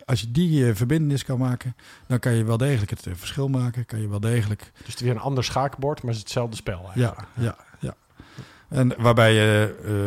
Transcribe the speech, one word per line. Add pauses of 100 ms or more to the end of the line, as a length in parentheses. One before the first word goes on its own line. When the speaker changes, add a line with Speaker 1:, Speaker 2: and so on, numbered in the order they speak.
Speaker 1:
als
je
die,
eh,
verbindenis
kan
maken, (320)
dan
kan
je
wel
degelijk
het,
eh,
verschil
maken.
Kan
je
wel
degelijk
Speaker 2:
Dus
het
is
weer
een
ander
schaakbord,
maar
het
is
hetzelfde
spel
eigenlijk. (180)
Speaker 1:
Ja,
ja, (220)
ja. (760)
En
waarbij
je, (320)